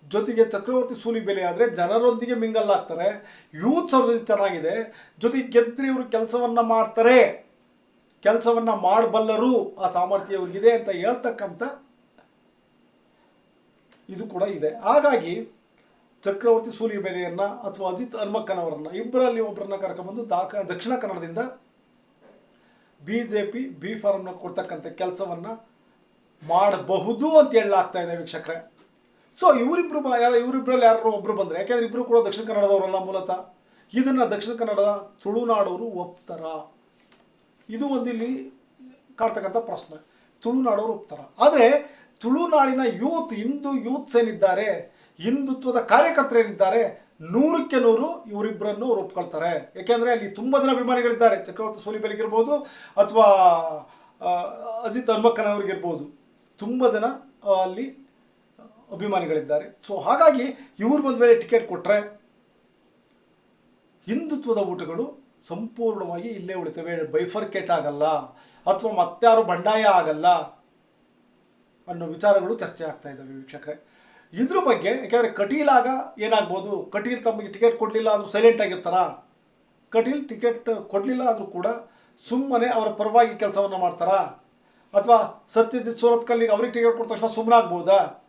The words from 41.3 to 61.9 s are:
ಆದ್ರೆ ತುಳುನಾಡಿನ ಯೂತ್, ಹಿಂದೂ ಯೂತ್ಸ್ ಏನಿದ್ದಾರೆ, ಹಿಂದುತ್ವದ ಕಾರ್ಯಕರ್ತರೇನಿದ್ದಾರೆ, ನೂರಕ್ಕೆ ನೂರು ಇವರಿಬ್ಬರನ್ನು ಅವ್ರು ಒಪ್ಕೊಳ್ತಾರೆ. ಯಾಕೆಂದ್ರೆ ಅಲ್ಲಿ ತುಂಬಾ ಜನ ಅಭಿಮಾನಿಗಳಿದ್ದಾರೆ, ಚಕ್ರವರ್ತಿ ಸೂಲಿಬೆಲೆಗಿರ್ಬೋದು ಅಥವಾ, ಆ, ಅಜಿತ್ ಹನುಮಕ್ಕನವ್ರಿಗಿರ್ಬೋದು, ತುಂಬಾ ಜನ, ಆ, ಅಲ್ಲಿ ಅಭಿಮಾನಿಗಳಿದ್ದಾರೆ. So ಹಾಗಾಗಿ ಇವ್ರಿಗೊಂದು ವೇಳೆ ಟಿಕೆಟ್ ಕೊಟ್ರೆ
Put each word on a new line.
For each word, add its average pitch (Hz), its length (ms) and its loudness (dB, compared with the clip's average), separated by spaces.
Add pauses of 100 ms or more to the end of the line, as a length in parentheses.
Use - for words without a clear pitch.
ಆದ್ರೆ 285 580 6 (240)
ತುಳುನಾಡಿನ 269 640 2
ಯೂತ್, 240 480 -2
ಹಿಂದೂ 277 400 -6
ಯೂತ್ಸ್ 247 420 -4
ಏನಿದ್ದಾರೆ, 202 840 0 (200)
ಹಿಂದುತ್ವದ 254 560 -2
ಕಾರ್ಯಕರ್ತರೇನಿದ್ದಾರೆ, 226 1300 2 (140)
ನೂರಕ್ಕೆ 269 580 0
ನೂರು 240 460 2
ಇವರಿಬ್ಬರನ್ನು 208 600 -6
ಅವ್ರು 226 160 0
ಒಪ್ಕೊಳ್ತಾರೆ. 170 760 -6
ಯಾಕೆಂದ್ರೆ 233 360 0
ಅಲ್ಲಿ 202 200 -2
ತುಂಬಾ 262 280 0
ಜನ 269 100 2
ಅಭಿಮಾನಿಗಳಿದ್ದಾರೆ, 240 760 2
ಚಕ್ರವರ್ತಿ - 380 -10
ಸೂಲಿಬೆಲೆಗಿರ್ಬೋದು 220 720 -2 (420)
ಅಥವಾ, 202 260 6 (1000)
ಆ, 175 80 -4 (540)
ಅಜಿತ್ 226 260 -4
ಹನುಮಕ್ಕನವ್ರಿಗಿರ್ಬೋದು, 208 1120 -2 (380)
ತುಂಬಾ 247 320 0
ಜನ, 214 160 0 (440)
ಆ, 190 120 4
ಅಲ್ಲಿ 196 400 -6 (880)
ಅಭಿಮಾನಿಗಳಿದ್ದಾರೆ. 165 880 -2 (100)
So 196 100 -6
ಹಾಗಾಗಿ 285 440 4 (360)
ಇವ್ರಿಗೊಂದು 262 380 0
ವೇಳೆ 233 180 8
ಟಿಕೆಟ್ 233 340 0
ಕೊಟ್ರೆ 208 520 -2 (1800)